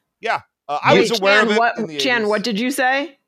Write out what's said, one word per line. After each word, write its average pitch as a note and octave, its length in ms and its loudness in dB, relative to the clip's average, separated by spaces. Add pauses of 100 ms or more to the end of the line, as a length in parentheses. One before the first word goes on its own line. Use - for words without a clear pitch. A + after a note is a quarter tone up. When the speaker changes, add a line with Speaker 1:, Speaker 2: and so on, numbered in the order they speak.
(200)
Speaker 1:
Yeah, G3+ 220 -4 (260)
uh, C#3+ 160 -4
I B3+ 100 4
Speaker 2:
Wait, - 160 4
Speaker 1:
was A3+ 100 -2
aware G3 200 2
Speaker 2:
Chan, A3 80 4
Speaker 1:
of G#3 60 0
it G#3+ 60 2
Speaker 2:
what, A#3 180 0
Speaker 1:
in G#3+ 100 -6
the D3+ 100 -10
Speaker 2:
Chan, A#3+ 200 0
Speaker 1:
eighties. G#3 120 0
Speaker 2:
what G#3 140 0
did G#3+ 160 -4
you B3 120 -2
say? C4+ 460 -2 (100)